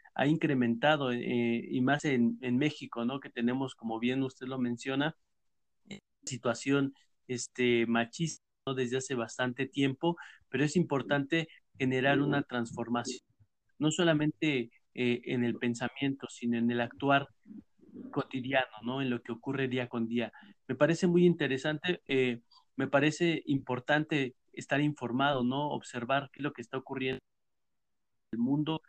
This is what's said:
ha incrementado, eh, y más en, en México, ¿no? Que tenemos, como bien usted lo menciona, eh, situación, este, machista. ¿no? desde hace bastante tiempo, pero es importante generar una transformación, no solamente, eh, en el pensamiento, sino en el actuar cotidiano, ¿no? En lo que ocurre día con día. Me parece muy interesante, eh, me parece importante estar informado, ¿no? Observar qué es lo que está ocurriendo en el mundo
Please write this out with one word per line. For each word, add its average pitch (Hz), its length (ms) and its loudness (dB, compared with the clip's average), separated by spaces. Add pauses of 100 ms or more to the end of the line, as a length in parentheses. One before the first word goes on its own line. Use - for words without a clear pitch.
(160)
ha 131 100 2
incrementado, 139 840 2
eh, 120 580 0
y 131 120 -2
más 139 240 2
en, 120 360 2
en 123 160 0
México, 139 480 -2
¿no? 131 140 -4
Que 139 120 -16
tenemos, 127 440 -2
como 113 240 -6
bien 127 240 0
usted 131 240 -6
lo 131 120 -6
menciona, 135 580 -2 (720)
eh, - 100 -14 (260)
situación, 135 720 0 (320)
este, 120 600 2
machista. 117 560 -2 (240)
¿no? 135 80 -2
desde 127 240 -2
hace 131 160 -6
bastante 123 520 -2
tiempo, 139 500 0 (320)
pero 131 160 0
es 151 120 0
importante 143 720 0 (300)
generar 131 420 2
una 147 220 2
transformación, 117 800 -4 (580)
no 156 120 2
solamente, 151 800 2 (240)
eh, 123 300 0
en 123 200 0
el 117 120 0
pensamiento, 127 720 -2
sino 120 280 -2
en 117 140 2
el 120 100 0
actuar 139 480 0 (840)
cotidiano, 131 720 -2
¿no? 131 200 -2
En 131 80 0
lo 120 120 -2
que 120 100 -6
ocurre 131 360 -2
día 123 200 -2
con 113 180 -2
día. 113 260 -2 (360)
Me 131 80 -2
parece 165 300 4
muy 175 200 6
interesante, 156 800 0
eh, 127 340 0 (360)
me 139 100 -2
parece 151 600 2
importante 139 880 0 (180)
estar 139 280 -2
informado, 139 640 0
¿no? 139 280 0
Observar 135 640 -4
qué - 80 -14
es 180 40 -6
lo 147 80 -4
que 123 100 -12
está 135 160 -6
ocurriendo 131 400 -4 (1120)
en 110 80 -8
el - 0 -
mundo 147 500 0